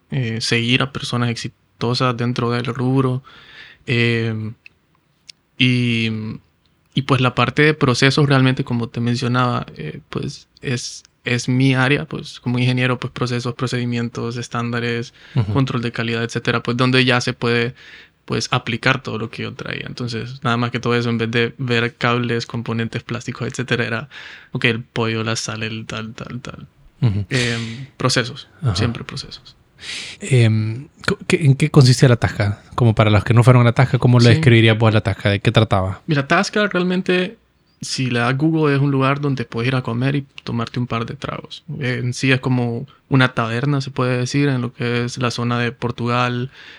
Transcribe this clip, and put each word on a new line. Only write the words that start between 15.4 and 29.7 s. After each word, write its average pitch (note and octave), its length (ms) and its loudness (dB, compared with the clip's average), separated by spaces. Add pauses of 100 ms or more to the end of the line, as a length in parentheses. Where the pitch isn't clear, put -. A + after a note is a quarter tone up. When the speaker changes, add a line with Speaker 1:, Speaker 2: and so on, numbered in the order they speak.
Speaker 1:
control B2+ 300 0
de A#2 100 -4
calidad, A#2 300 -4
etcétera, A#2 400 -2
pues A#2+ 140 -2
donde B2+ 280 4
ya B2 160 4
se B2+ 120 -4
puede, A#2+ 420 0 (520)
pues, A#2+ 260 -4
aplicar B2+ 500 0
todo A2+ 160 -6
lo A#2 120 -6
que - 120 -10
yo A2 120 -8
traía. - 320 -10
Entonces, A#2+ 580 -8
nada A#2+ 140 0
más A#2+ 120 -2
que A#2+ 80 -6
todo A#2+ 160 0
eso, A#2+ 160 0
en A#2 80 0
vez A2+ 120 -2
de A#2 280 0
ver A#2+ 380 -2
cables, A#2+ 500 0
componentes, A#2 560 -6
plásticos, A#2+ 460 -8
etcétera, A#2+ 380 -4
era, A2+ 220 -6 (440)
ok, B2+ 140 -4
el A#2 160 2
pollo, A2+ 420 -2
la A2+ 120 -2
sal, A2 280 -8
el A2 220 -8
tal, A2 280 -10
tal, - 260 -12
tal. - 260 -14 (340)
Speaker 2:
Ujú. G#2 300 2
Speaker 1:
Em, A#2+ 560 -4 (100)
procesos, B2+ 520 -2 (140)
Speaker 2:
Ajá. A2 140 0
Speaker 1:
siempre A#2 260 -2
procesos. - 540 -14 (640)